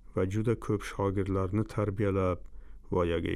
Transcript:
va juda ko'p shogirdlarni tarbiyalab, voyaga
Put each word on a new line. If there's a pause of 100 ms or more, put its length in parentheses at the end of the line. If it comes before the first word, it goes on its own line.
(160)
va (100)
juda
ko'p (100)
shogirdlarni (120)
tarbiyalab, (520)
voyaga